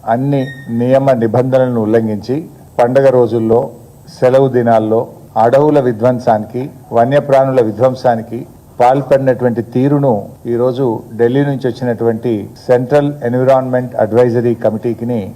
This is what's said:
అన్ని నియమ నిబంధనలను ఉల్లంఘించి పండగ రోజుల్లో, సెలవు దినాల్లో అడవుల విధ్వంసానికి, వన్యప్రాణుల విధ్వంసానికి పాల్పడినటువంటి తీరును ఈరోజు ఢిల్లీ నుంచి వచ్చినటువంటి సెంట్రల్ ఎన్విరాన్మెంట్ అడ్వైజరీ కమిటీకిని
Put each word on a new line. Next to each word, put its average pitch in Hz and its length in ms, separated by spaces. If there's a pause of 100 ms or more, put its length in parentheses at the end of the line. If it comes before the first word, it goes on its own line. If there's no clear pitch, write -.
అన్ని 135 400 (220)
నియమ 131 420
నిబంధనలను 127 680
ఉల్లంఘించి 110 640 (340)
పండగ 131 300
రోజుల్లో, 120 600 (500)
సెలవు 127 280
దినాల్లో 117 600 (300)
అడవుల 139 420
విధ్వంసానికి, 120 880 (220)
వన్యప్రాణుల 135 680
విధ్వంసానికి 117 880 (320)
పాల్పడినటువంటి 127 840
తీరును 131 640 (200)
ఈరోజు 120 580 (140)
ఢిల్లీ 123 280
నుంచి 135 220
వచ్చినటువంటి 117 840 (180)
సెంట్రల్ 143 460 (100)
ఎన్విరాన్మెంట్ 127 720
అడ్వైజరీ 117 600
కమిటీకిని 117 800